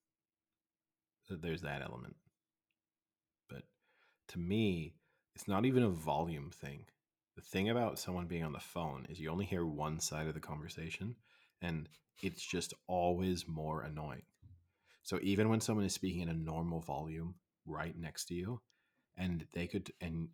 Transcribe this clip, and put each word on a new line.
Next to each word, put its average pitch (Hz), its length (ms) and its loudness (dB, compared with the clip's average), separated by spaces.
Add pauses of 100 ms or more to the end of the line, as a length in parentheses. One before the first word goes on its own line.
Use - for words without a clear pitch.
(1300)
Th-, 90 120 -6
there's 82 220 0
that 71 200 -4
element. - 320 -8 (1300)
But - 140 -12 (640)
to - 100 -6
me, 90 560 2 (400)
it's - 140 -10
not 98 160 6
even 127 180 8
a 113 60 8
volume 78 640 0
thing. 71 340 -12 (520)
The - 60 -16
thing 98 260 2
about 117 300 2
someone 90 280 -2
being 85 180 -2
on 76 80 -2
the - 80 -6
phone 73 480 -4
is 82 100 -10
you 78 120 -4
only 92 140 0
hear 90 220 0
one 78 320 -2
side 78 300 -2
of 78 60 -2
the 80 60 -6
conversation, 82 760 -6 (440)
and 82 280 -2 (340)
it's 92 240 -2
just - 260 -2 (140)
always 87 640 2
more 78 340 -2
annoying. 76 400 -6 (800)
So - 180 0
even 101 280 6
when 113 120 6
someone 107 240 4
is 92 100 2
speaking 90 280 0
in 82 60 0
a 82 60 0
normal 80 460 0
volume 80 540 -4 (320)
right 80 320 -4
next 82 280 -6
to 87 80 -6
you, 101 260 -4 (560)
and 90 360 0
they 87 140 -2
could, 92 340 -4
and 82 340 -4